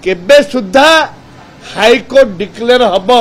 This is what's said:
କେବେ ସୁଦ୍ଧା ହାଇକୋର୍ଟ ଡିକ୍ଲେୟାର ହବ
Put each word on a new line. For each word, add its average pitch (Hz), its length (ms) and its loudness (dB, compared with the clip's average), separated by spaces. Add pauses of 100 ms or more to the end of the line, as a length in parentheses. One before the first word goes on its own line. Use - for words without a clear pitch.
କେବେ 190 400 0
ସୁଦ୍ଧା 254 460 -2 (840)
ହାଇକୋର୍ଟ 240 600 2
ଡିକ୍ଲେୟାର 233 480 -2
ହବ 190 260 -2 (100)